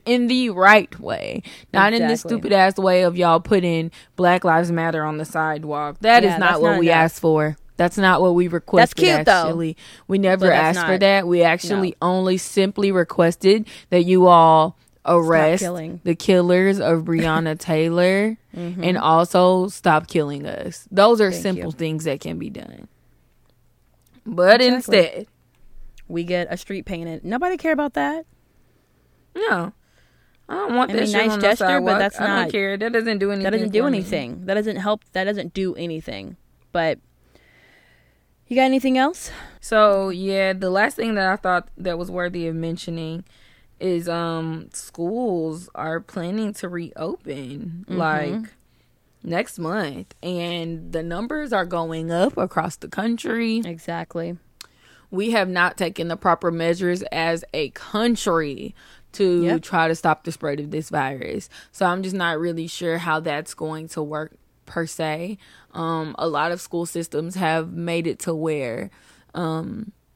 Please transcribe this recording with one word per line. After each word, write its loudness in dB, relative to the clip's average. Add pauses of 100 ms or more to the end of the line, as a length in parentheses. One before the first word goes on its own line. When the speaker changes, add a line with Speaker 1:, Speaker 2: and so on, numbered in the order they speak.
Speaker 1:
in 2
the 2
right 6
way. -8 (280)
Not 4
in 2
this 0
Speaker 2:
Exactly. -4
Speaker 1:
stupid -2
ass 6
way 4
of 2
y'all 4
putting 0 (240)
Black 2
Lives 2
Matter -2
on -4
the -6
sidewalk. -6
That 6
is 4
Speaker 2:
Yeah, -2
Speaker 1:
not 2
Speaker 2:
that's 2
Speaker 1:
what 4
Speaker 2:
not 2
Speaker 1:
we 4
Speaker 2:
enough. 6
Speaker 1:
asked 2
for. 2 (220)
That's 0
not 4
what 4
we 2
requested, 4
Speaker 2:
That's 6
cute, 0
though. 6
Speaker 1:
actually. -4 (300)
We 0
never 4
Speaker 2:
But 6
that's 4
Speaker 1:
asked 0
for 2
Speaker 2:
not, 0
Speaker 1:
that. 4
We 4
actually 2 (120)
Speaker 2:
no. 2
Speaker 1:
only 2
simply 0
requested 2 (240)
that 4
you 6
all 8 (280)
Speaker 2:
Stop 2
Speaker 1:
arrest 4
Speaker 2:
killing. -8
Speaker 1:
the 0
killers 4
of 2
Breonna 0
Speaker 2:
<laughs> -
Speaker 1:
Taylor 2 (180)
Speaker 2:
Mm-hmm. -8
Speaker 1:
and 2
also 4
stop 2
killing -4
us. -12
Those 6
are 4
Speaker 2:
Thank -6
Speaker 1:
simple -4
Speaker 2:
you. -8
Speaker 1:
things -4
that -4
can -10
be -10
done. -18 (1400)
But 6
Speaker 2:
Exactly. 4
Speaker 1:
instead, 2 (800)
Speaker 2:
we -6
get -2
a -6
street -10
painted. -10
Nobody -4
care -2
about -2
that. -4 (1080)
Speaker 1:
No. -2 (760)
I -10
don't -4
want 2
Speaker 2:
I -6
Speaker 1:
that 0
Speaker 2:
mean, -2
Speaker 1:
shit 0
Speaker 2:
nice 2
Speaker 1:
on -2
Speaker 2:
gesture, 2
Speaker 1:
the 2
Speaker 2:
but -2
Speaker 1:
sidewalk. 2
Speaker 2:
that's -2
Speaker 1:
I 0
don't 0
Speaker 2:
not, 0
Speaker 1:
care. -2
That -4
doesn't 0
do 0
Speaker 2:
that -4
doesn't 0
Speaker 1:
anything -4
Speaker 2:
do 2
Speaker 1:
for 0
me. 0
Speaker 2:
anything. -6
That -2
doesn't -4
help. -4 (100)
That -2
doesn't -6
do -4
anything. -10 (340)
But -2 (1500)
you -4
got 4
anything 2
else? 0 (320)
Speaker 1:
So, 4
yeah, -2
the -4
last 0
thing -2
that 0
I 0
thought -2
that -6
was -8
worthy -6
of -6
mentioning -8 (560)
is, -4
um, -6
schools -6
are -6
planning -8
to -12
reopen, -12
Speaker 2:
Mm-hmm. -8
Speaker 1:
like, -4 (720)
next -6
month. -8
And -8
the -6
numbers -8
are 0
going -6
up 0
across -4
the -16
country. -4
Speaker 2:
Exactly. -10 (760)
Speaker 1:
We -2
have 0
not 0
taken -4
the -6
proper 0
measures -2 (100)
as -2 (100)
a -4
country -2 (380)
to 2
Speaker 2:
Yep. 0
Speaker 1:
try 0
to 0
stop 0
the -10
spread -6
of -10
this -8
virus. -6 (220)
So -4
I'm -2
just -6
not -2
really -4
sure -6
how -2
that's -6
going -10
to -8
work -8 (320)
per -6
se. -6 (340)
Um, -6
a -2
lot -2
of -8
school -6
systems -8
have -2
made -4
it -6
to -6
where, -6 (420)
um, -8 (220)